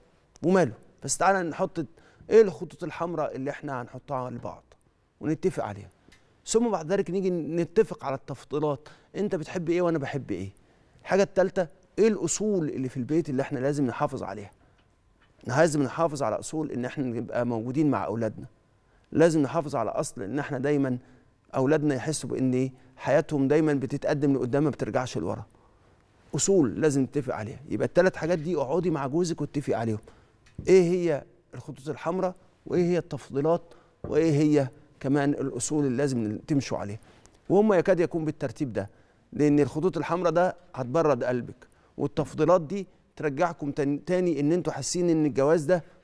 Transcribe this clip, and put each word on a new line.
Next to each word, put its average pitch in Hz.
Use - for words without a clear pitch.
وماله، 165
بس 139
تعالى 185
نحط 170
إيه 220
الخطوط 175
الحمراء 160
اللي 131
إحنا 139
هنحطها 127
لبعض 120
ونتفق 151
عليها، 101
ثم 226
بعد 160
ذلك 196
نيجي 185
نتفق 170
على 135
التفضيلات، 143
أنت 185
بتحب 160
إيه 175
وأنا 165
بحب 135
إيه. 98
الحاجة 190
التالتة، 185
إيه 220
الأصول 190
اللي 131
في -
البيت 151
اللي 131
إحنا 135
لازم 139
نحافظ 120
عليها. 101
لازم 147
نحافظ 147
على 107
أصول 156
إن 120
إحنا 127
نبقى 117
موجودين 123
مع 98
أولادنا، 110
لازم 160
نحافظ 135
على 110
أصل 131
إن 110
إحنا 139
دايمًا 135
أولادنا 143
يحسوا 151
بإن 127
حياتهم 139
دايمًا 151
بتتقدم 139
لقدام، 131
ما 147
بترجعش 123
لورا. 107
أصول 156
لازم 143
نتفق 127
عليها. 107
يبقى 123
التلات 185
حاجات 165
دي 165
اقعدي 156
مع 139
جوزك 156
واتفقي 143
عليهم. 110
إيه 185
هي 170
الخطوط 131
الحمراء، 180
وإيه 175
هي 170
التفضيلات، 156
وإيه 160
هي 147
كمان 143
الأصول 143
اللي 123
لازم 120
تمشوا -
عليها. 101
وهم 208
يكاد 175
يكون 160
بالترتيب 139
ده، 98
لأن 147
الخطوط 151
الحمراء 165
ده 175
هتبرد 127
قلبك، 123
والتفضيلات 156
دي 180
ترجعكم 151
تاني، 143
تاني 180
إن 147
أنتوا 170
حاسين 175
إن 156
الجواز 143
ده 165